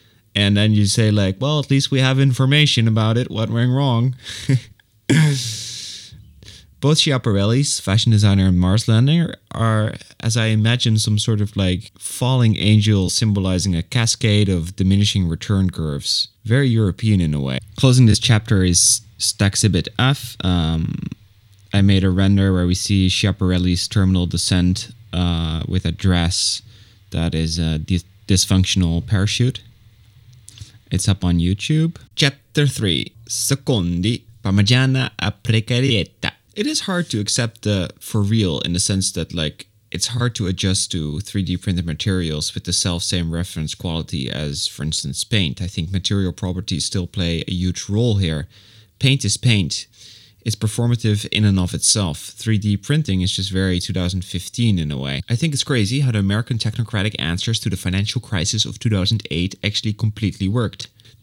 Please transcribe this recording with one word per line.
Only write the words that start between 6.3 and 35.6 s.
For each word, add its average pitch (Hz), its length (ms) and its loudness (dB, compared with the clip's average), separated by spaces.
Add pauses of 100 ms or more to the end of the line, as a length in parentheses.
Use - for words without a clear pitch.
Both 147 180 2
Schiaparelli's 120 800 0
fashion 107 320 2
designer 101 380 6
and 87 100 4
Mars 92 300 2
lander 139 480 2 (160)
are, 110 420 0 (240)
as 110 180 -2
I 110 100 2
imagine, 110 520 2
some 104 200 0
sort 107 220 0
of, 101 160 -4
like, 92 420 -2
falling 123 580 2
angel 104 540 4
symbolizing 95 640 0
a 82 60 0
cascade 107 640 0
of 87 260 -2
diminishing 98 540 2
return 95 420 0
curves. - 580 -4 (160)
Very 131 240 2
European 107 520 2
in 78 120 0
a 73 80 -2
way. 65 180 -4 (180)
Closing 127 300 6
this 104 120 4
chapter 107 460 2
is - 380 2 (160)
Staxhibit 98 720 0 (100)
F. 131 440 0
Um, 82 560 0 (760)
I 98 100 4
made 98 220 4
a 95 60 2
render 98 420 4
where 90 140 2
we 90 80 2
see 95 340 2
Schiaparelli's 90 800 0
terminal 92 380 2
descent, 90 640 0 (200)
uh, 82 540 -2
with 90 180 -2
a 85 80 -2
dress 87 680 0 (480)
that 82 240 -2
is 80 240 -2
a 80 200 0
dis-, 87 260 0 (240)
dysfunctional 92 760 2
parachute. 104 560 -2 (1300)
It's - 180 -2
up 92 160 -2
on 87 140 2
YouTube. 151 580 0 (180)
Chapter 143 520 0
three, 90 460 -2 (160)
Secondi, 98 960 -2 (200)
Parmigiana 127 760 2
a 104 140 -2
Precarietta. 113 1000 -2 (220)